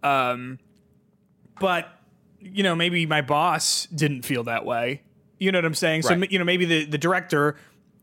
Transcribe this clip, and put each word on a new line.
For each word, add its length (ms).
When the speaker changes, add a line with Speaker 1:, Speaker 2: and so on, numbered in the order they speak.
Speaker 1:
Um, 560
but, 280
you 220
know, 120
maybe 320
my 160
boss 640
didn't 360
feel 220
that 220
way. 360
You 140
know 60
what 80
I'm 80
saying? 280
So, 80
Speaker 2:
Right. 140
Speaker 1:
m-, 60
you 80
know, 60
maybe 200
the, 220
the 120
director 580